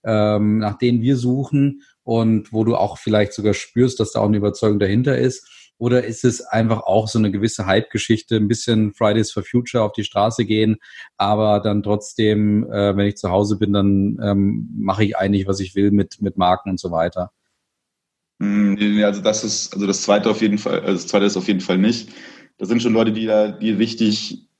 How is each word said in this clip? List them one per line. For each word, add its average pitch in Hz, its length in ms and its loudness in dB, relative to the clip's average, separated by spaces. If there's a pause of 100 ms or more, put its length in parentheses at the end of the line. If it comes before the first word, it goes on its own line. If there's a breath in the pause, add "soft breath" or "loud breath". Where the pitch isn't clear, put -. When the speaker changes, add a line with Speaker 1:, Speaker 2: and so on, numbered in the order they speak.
Speaker 1:
ähm, 107 540 0
nach 104 200 -4
denen 123 240 0
wir 131 140 2
suchen 139 680 0 (220 loud breath)
und 113 480 0
wo 110 120 0
du 117 120 2
auch - 220 -2
vielleicht 104 340 0
sogar 104 220 0
spürst, 123 460 0
dass 107 120 0
da 113 80 -2
auch 104 60 2
eine 107 100 2
Überzeugung 104 420 0
dahinter 120 400 2
ist? 123 280 -2 (340 loud breath)
Oder 123 240 2
ist 113 200 -8
es 120 160 2
einfach 113 420 0
auch 107 240 2
so 113 140 0
eine 107 100 2
gewisse 98 360 -4
Hype-Geschichte, 107 680 0
ein 107 140 2
bisschen 110 460 0
Fridays 107 360 0
for 101 140 -6
Future 120 400 -2
auf 104 80 -4
die 110 100 -6
Straße 107 420 0
gehen, 107 340 2 (400 loud breath)
aber 104 420 2
dann 104 240 -2
trotzdem, 104 880 0
äh, 101 240 0
wenn 101 100 2
ich 101 100 -2
zu 95 140 -4
Hause 101 280 0
bin, 101 140 0
dann, 101 480 2
ähm, 101 560 -2
mache 104 280 0
ich 101 120 -2
eigentlich, 98 300 0
was 98 140 -2
ich 95 160 -6
will 101 160 2
mit, 98 280 0
mit 98 160 -4
Marken 90 340 0
und 95 100 -4
so 90 100 -6
weiter? 85 400 -2 (1080)
Speaker 2:
Mm, 101 340 2
nee, 104 140 0
nee, 104 160 2
also 101 160 0
das 107 240 -2
ist, - 300 -6
also 101 120 -2
das 98 160 -2
zweite 104 280 2
auf 104 100 -2
jeden 104 180 2
Fall, - 220 -2
also - 140 -2
das 87 120 -6
zweite 101 200 2
ist 101 100 0
auf 90 100 -4
jeden 98 140 0
Fall 92 180 0
nicht. 110 300 0 (480 loud breath)
Das 98 120 -10
sind 117 140 0
schon 117 100 0
Leute, 110 200 2
die 110 140 -4
da, 107 220 2
die 107 220 -4
richtig 107 800 -2 (120)